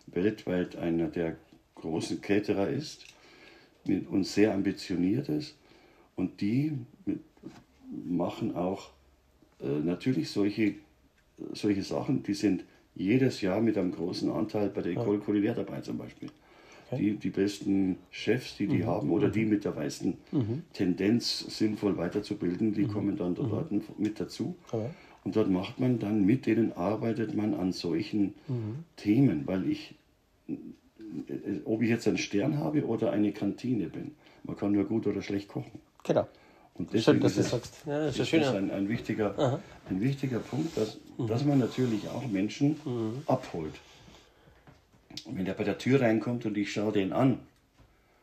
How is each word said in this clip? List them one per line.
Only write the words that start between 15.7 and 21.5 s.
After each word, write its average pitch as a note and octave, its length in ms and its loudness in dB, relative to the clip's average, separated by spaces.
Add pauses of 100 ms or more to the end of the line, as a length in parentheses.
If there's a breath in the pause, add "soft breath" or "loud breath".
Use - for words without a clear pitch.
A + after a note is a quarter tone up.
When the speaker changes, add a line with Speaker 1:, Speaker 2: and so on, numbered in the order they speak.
Speaker 1:
zum - 180 -8
Beispiel. - 320 -12 (580 loud breath)
Speaker 2:
Okay. - 140 -2
Speaker 1:
Die, G#2 140 2
die - 120 -4
besten G2 720 0 (100)
Chefs, - 480 -2
die G#2 80 0
die D3+ 120 2
Speaker 2:
Mhm. G#2+ 100 0
Speaker 1:
haben, F#2+ 240 0
oder G2+ 160 4
Speaker 2:
Mhm. - 60 2
Speaker 1:
die A2 120 2
mit G#2+ 180 2
der F2+ 100 -2
meisten D2+ 440 -4 (140)
Speaker 2:
Mhm. B2+ 320 -2 (100)
Speaker 1:
Tendenz, G2 640 2
sinnvoll G#2 600 0